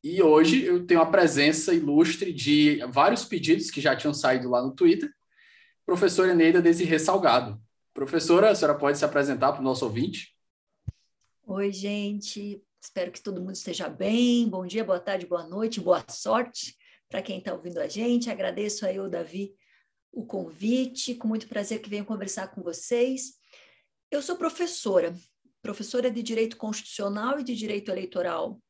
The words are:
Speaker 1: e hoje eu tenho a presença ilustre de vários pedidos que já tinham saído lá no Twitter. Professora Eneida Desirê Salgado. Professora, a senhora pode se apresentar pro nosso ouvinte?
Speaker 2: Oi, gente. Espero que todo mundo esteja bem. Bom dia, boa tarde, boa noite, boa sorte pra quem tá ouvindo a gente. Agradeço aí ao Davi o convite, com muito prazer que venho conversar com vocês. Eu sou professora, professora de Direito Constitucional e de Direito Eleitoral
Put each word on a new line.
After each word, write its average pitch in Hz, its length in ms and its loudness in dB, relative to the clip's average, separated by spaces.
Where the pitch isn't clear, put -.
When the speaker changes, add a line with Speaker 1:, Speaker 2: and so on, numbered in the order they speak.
Speaker 1:
e 175 160 -2
hoje 160 440 8
eu 180 200 0
tenho 170 160 6
a 160 60 6
presença 156 680 4
ilustre 165 600 2
de 147 540 4
vários 147 380 2
pedidos 160 460 0
que 143 100 -8
já 143 140 2
tinham 147 180 -2
saído 127 380 0
lá 123 100 2
no 131 140 -6
Twitter. 180 340 4
Professora 180 460 2
Eneida 170 300 6
Desirê 170 360 4
Salgado. 123 640 2
Professora, 170 560 4
a 196 40 4
senhora 147 220 2
pode 143 220 0
se 151 60 0
apresentar 139 480 2
pro 139 100 -6
nosso 131 220 0
ouvinte? 120 500 -6
Speaker 2:
Oi, 202 280 -4
gente. 202 880 -8
Espero - 320 -8
que - 100 -20
todo 185 180 -8
mundo 190 140 -10
esteja - 340 -8
bem. 233 600 2
Bom 185 180 -6
dia, 214 180 -4
boa 180 140 0
tarde, 185 280 -6
boa 170 200 -4
noite, 214 340 -6
boa 175 280 0
sorte - 680 -4
pra 196 140 -8
quem 190 180 -10
tá 185 120 -10
ouvindo 175 260 -10
a 151 80 -4
gente. 240 440 -2
Agradeço 202 560 -6
aí 190 100 -4
ao 196 120 -8
Davi 170 440 -8
o 226 120 -10
convite, 214 880 -4
com 226 140 -6
muito 220 180 -4
prazer 214 340 -6
que 202 100 -16
venho 208 140 -6
conversar 196 440 -8
com - 140 -16
vocês. 240 720 -4
Eu 285 120 -2
sou 359 140 -6
professora, 254 760 -2
professora 240 500 -4
de 226 140 -6
Direito 226 320 -2
Constitucional 214 840 -6
e 262 60 -8
de 247 100 -6
Direito 202 360 -6
Eleitoral 180 800 -6